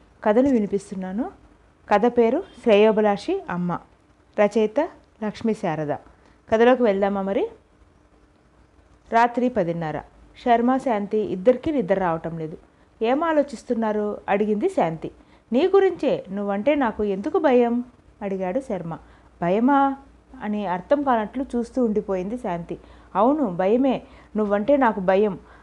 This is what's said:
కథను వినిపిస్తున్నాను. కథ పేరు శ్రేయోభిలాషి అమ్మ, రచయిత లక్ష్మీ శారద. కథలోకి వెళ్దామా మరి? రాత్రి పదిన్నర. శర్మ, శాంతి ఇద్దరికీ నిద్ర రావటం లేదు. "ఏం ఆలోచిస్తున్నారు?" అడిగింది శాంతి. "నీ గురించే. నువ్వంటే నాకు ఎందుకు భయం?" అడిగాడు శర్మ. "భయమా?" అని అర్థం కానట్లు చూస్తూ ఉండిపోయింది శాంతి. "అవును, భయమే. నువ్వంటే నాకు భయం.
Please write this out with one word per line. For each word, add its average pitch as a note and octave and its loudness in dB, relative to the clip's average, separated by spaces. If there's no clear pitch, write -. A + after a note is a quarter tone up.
కథను A#3+ 4
వినిపిస్తున్నాను. G3+ -2
కథ G#3 4
పేరు A#3+ 2
శ్రేయోభిలాషి G#3+ 2
అమ్మ, F3 -4
రచయిత G#3+ 2
లక్ష్మీ G#3+ -4
శారద. D#3 -4
కథలోకి A#3+ 4
వెళ్దామా G3 0
మరి? A#3 -2
రాత్రి A#3+ 2
పదిన్నర. E3+ -4
శర్మ, A#3+ 4
శాంతి A3 -2
ఇద్దరికీ A3 0
నిద్ర G3 0
రావటం E3 -2
లేదు. D#3+ -10
"ఏం B3+ 0
ఆలోచిస్తున్నారు?" A3+ -2
అడిగింది G#3 0
శాంతి. E3 -4
"నీ D4 2
గురించే. F4+ 2
నువ్వంటే G3+ -2
నాకు A3+ -2
ఎందుకు G#3 -2
భయం?" B3 2
అడిగాడు F#3+ -4
శర్మ. E3+ -8
"భయమా?" C4+ 2
అని G#3 -6
అర్థం F3+ -2
కానట్లు B3 -2
చూస్తూ A#3+ -2
ఉండిపోయింది G#3 -4
శాంతి. E3+ -8
"అవును, C4 2
భయమే. G#3 0
నువ్వంటే G#3+ 2
నాకు A3+ 2
భయం. F#3+ 2